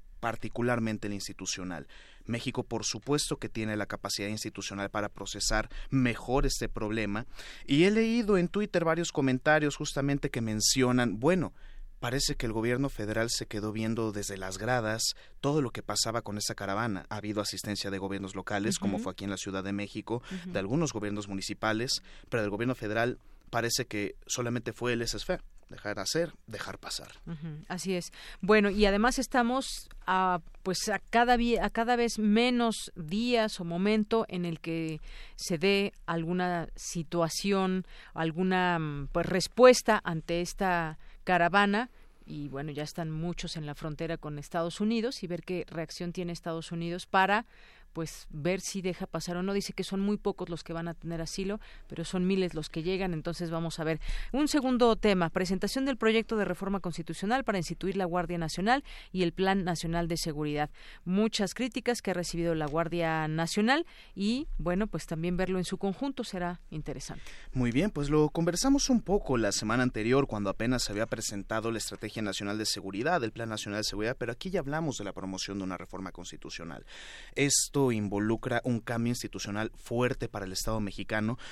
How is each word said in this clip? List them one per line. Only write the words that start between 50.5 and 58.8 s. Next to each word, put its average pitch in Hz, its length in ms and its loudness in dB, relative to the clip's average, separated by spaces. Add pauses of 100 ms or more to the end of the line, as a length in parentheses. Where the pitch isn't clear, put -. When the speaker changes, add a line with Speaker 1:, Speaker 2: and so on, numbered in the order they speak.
Speaker 2:
que 165 100 -8
van 165 140 -4
a 165 60 -4
tener 165 280 -6
asilo, 196 380 -4 (280)
pero 165 160 -6
son 185 240 0
miles 185 260 2
los 160 160 -6
que 160 140 -4
llegan, 185 300 0
entonces 165 380 -4
vamos 165 280 -2
a 160 40 -4
ver. 160 180 0 (300)
Un 285 160 2
segundo 247 480 4
tema, 185 340 4
presentación 190 560 0
del 269 120 0
proyecto 220 380 2
de 202 100 2
reforma 190 340 -2
constitucional 190 640 -2
para 196 160 0
instituir 170 360 -2
la 190 100 2
Guardia 175 320 0
Nacional 190 460 2 (280)